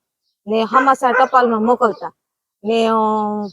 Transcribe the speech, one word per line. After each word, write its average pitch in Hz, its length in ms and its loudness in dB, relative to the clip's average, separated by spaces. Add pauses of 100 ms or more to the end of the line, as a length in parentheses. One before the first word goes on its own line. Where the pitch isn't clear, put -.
(480)
ને 220 140 -2
હમાસા 262 500 2
ટપાલમાં 247 540 2
મોકલતા. 233 460 0 (520)
ને, 226 240 0
અ, 220 60 0 (600)